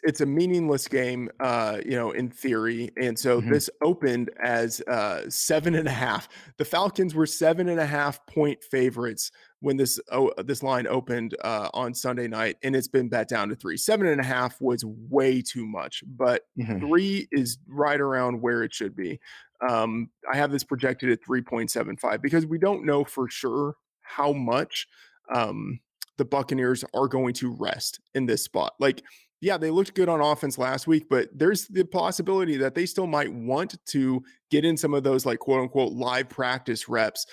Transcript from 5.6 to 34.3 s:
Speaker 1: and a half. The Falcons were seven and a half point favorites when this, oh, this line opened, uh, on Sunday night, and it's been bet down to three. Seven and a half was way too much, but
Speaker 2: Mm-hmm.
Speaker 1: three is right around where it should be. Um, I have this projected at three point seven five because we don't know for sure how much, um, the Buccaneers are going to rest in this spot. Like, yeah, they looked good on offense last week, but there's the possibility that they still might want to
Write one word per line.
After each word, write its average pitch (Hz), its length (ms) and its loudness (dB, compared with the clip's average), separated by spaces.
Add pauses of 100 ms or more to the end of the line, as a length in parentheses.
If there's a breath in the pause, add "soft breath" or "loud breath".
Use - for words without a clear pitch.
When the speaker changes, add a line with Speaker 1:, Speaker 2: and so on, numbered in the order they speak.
Speaker 1:
and 156 140 0
a 135 40 0
half. 120 360 -2 (300 loud breath)
The 147 80 -2
Falcons 185 500 0
were 156 100 4
seven 165 440 2
and 170 100 0
a 151 60 2
half 143 420 -2
point 147 340 0
favorites 120 720 0 (300 soft breath)
when 135 160 0
this, 135 220 0 (120)
oh, 135 260 4
this 131 240 -4
line 127 240 0
opened, 120 480 -2 (100)
uh, 107 300 -2
on 123 200 -4
Sunday 123 340 -4
night, 110 340 -2
and 135 140 0
it's 131 140 0
been 127 180 2
bet 110 220 0
down 104 200 0
to 107 60 -4
three. 85 220 -6
Seven 208 280 2
and 147 140 4
a 127 60 0
half 127 340 -2
was 143 260 0
way 127 560 2
too 117 240 -8
much, 92 400 -8
but 123 380 0 (160)
Speaker 2:
Mm-hmm. 110 260 -4
Speaker 1:
three 190 460 2
is 123 260 0 (100)
right 143 340 0
around 127 400 0
where 120 220 0
it 113 100 -6
should 101 240 -6
be. 95 220 -6 (480 loud breath)
Um, 113 420 0 (200)
I 131 60 -2
have 143 160 0
this 139 140 -2
projected 127 440 -2
at 113 140 0
three 127 180 -2
point 117 300 -4
seven 113 240 -4
five 113 260 -2
because 160 240 2
we 160 120 -4
don't 190 280 0
know 143 200 2
for 127 240 -4
sure 143 480 -4 (240)
how 147 320 0
much, 127 560 -2 (440 soft breath)
um, 107 460 -2 (380)
the - 80 0
Buccaneers 131 580 0 (100)
are 135 140 0
going 127 280 0
to 123 200 -4
rest - 440 -6 (140)
in 131 140 0
this 113 160 0
spot. - 360 -4
Like, 135 220 2 (400 loud breath)
yeah, 180 160 0
they 160 140 -2
looked 190 240 0
good 185 140 4
on 160 120 2
offense 147 380 2
last 131 260 0
week, 156 240 4
but 127 240 4
there's 165 340 2
the 185 180 2
possibility 175 720 0
that 131 180 0
they 175 100 2
still 185 220 -2
might 147 260 0
want 127 540 -4
to 131 360 0 (280 soft breath)